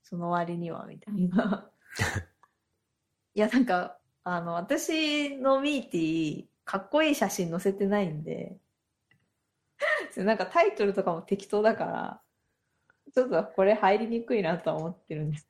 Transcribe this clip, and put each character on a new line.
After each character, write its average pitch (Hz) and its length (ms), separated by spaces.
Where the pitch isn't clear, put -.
そ - 140
の 170 140
割 175 280
に 170 140
は、 - 140
み - 120
た - 140
い 185 160
な。 196 420
<laughs> - 360
い 208 60
や、 214 80
な 247 120
ん 247 40
か、 - 340
あ 175 160
の、 170 140
私 294 840
の 269 240
ミ 277 240
ー - 60
テ 180 80
ィ 160 400
ー、 - 80
か - 140
っ 190 100
こ 302 140
い 311 100
い - 20
写 190 160
真 170 200
載 170 100
せ 196 120
て 196 140
な 208 140
い 190 80
ん 151 160
で、 - 340
<laughs> 587 340
そ - 80
れ 190 60
な 220 80
ん 208 40
か 185 80
タ 339 160
イ 427 120
ト 214 120
ル 196 80
と 196 100
か 180 80
も 165 100
適 - 260
当 208 140
だ 220 120
か - 100
ら、 - 380
ち 262 60
ょ 254 60
っ 247 40
と 165 140
こ - 200
れ 208 100
入 208 260
り 233 60
に 233 180
く 247 120
い 208 60
な 165 160
と 165 120
は 156 60
思 160 140
っ - 160
て 165 80
る 156 100
ん 156 60
で 151 80
す - 120